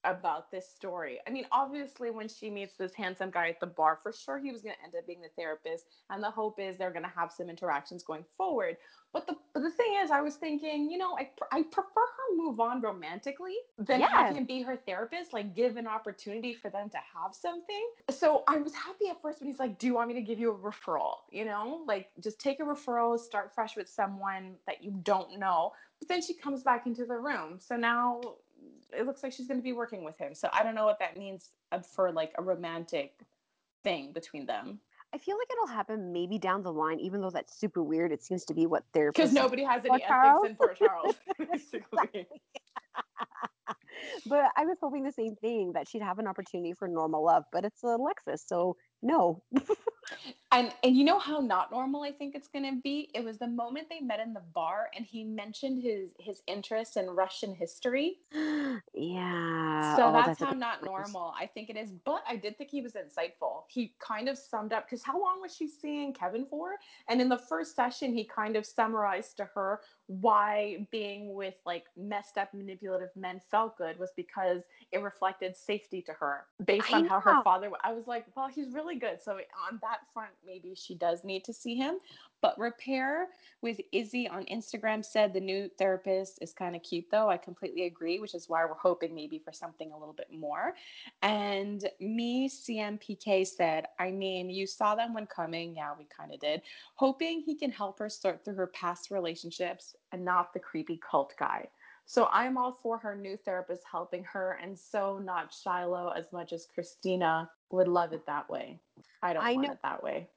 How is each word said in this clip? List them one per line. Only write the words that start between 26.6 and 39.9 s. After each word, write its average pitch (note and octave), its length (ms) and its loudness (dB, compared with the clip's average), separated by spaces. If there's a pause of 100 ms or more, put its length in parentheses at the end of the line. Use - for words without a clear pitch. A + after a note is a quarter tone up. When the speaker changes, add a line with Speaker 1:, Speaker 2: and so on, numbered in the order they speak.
Speaker 1:
back A#3+ 220 2
into A#3+ 200 -2
the A#3+ 120 -4
room. F#3 420 -6
So - 180 -6
now A#3+ 440 2 (720)
it A#3 120 0
looks C4+ 180 -6
like C4 100 -4
she's B3+ 140 -10
gonna B3+ 140 -2
be B3 120 -4
working A3+ 300 -6
with D#3 140 -10
him. C#3+ 180 -8
So - 180 -2
I G#3 100 4
don't A3+ 120 0
know G#3+ 100 2
what G#3 140 4
that F3 180 -2
means, G3 340 -12 (200)
uh, F#3 100 -2
for, F#3 300 2
like, D#3+ 260 -2
a F3 60 -4
romantic E3+ 800 -2 (640)
thing D3 300 -2
between D3+ 320 -8
them. A2+ 340 -4 (340)
Speaker 2:
I D4 40 -10
feel G4+ 200 -4
like B4 140 -2
it'll A#4 160 0
happen G#3+ 440 -4
maybe F3+ 260 -2
down F#3+ 260 0
the F3 100 -4
line, D#3 260 0
even F#3+ 220 -2
though F#3 80 -2
that's - 280 -6
super F3+ 260 0
weird. D#3+ 280 2
It - 120 -2
seems F#3 220 -4
to D#3+ 80 -4
be E3 120 6
what D#3+ 180 2 (100)
therapists D3+ 220 6
Speaker 1:
'Cause D4+ 160 8
nobody C4 320 6
has B3 220 2
any B3 60 2